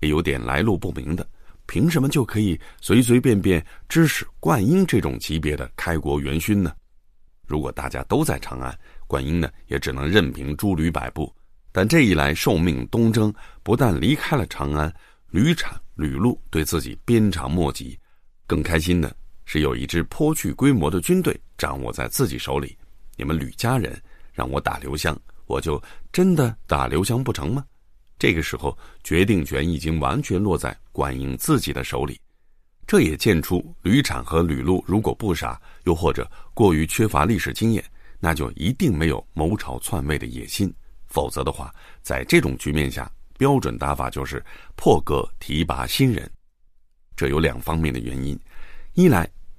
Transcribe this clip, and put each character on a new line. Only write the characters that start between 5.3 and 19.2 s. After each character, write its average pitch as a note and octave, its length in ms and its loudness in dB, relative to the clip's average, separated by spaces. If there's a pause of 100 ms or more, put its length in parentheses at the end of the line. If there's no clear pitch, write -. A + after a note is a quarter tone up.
别 D2+ 180 -2
的 C2 180 -8
开 E2 220 -2
国 C#2+ 220 0
元 C#2+ 200 -2
勋 G2+ 220 2
呢？ E2 100 0 (760)
如 D2+ 120 -2
果 C2 120 -4
大 - 180 -8
家 C2 140 -6
都 B2+ 200 0
在 D2+ 140 0
长 B1+ 220 -10
安， B1+ 200 -8 (280)
灌 C2+ 180 -2
婴 E2 140 0
呢 D#2 100 0 (160)
也 C#2 140 -4
只 C#2 120 -4
能 C2+ 160 -4
任 E2+ 240 4
凭 C#2 240 -6
诸 G2 200 0
吕 D#2+ 160 0
摆 B1+ 180 -4
布， D2 260 -8 (360)
但 - 140 4
这 E3 160 6
一 G#2+ 120 6
来 C#2+ 180 4
受 G2+ 240 2
命 D#2 340 2
东 A2+ 220 4
征， G#2+ 220 2 (300)
不 - 120 2
但 A2 240 4
离 G2+ 140 4
开 D3+ 240 0
了 F#2+ 80 0
长 D2 260 -4
安， D2+ 220 -2 (380)
吕 C3 240 4
产、 - 200 -4 (200)
吕 D2 160 -4
禄 F2 280 0 (120)
对 D#2+ 120 0
自 D#2+ 160 -2
己 B1 240 -8
鞭 A2 280 4
长 E2 180 -4
莫 D#2 220 2
及， B1+ 260 -12 (480)
更 D2+ 160 0
开 D#2+ 180 0
心 F2 220 2
的 - 120 -2 (320)